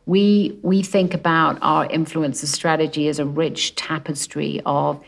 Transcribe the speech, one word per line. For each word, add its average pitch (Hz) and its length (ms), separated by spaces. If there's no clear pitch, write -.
we, 202 560
we 190 200
think 185 300
about 165 480
our 151 280
influencer 156 580
strategy 151 640
as 147 100
a 143 80
rich 147 480
tapestry 147 920
of 143 440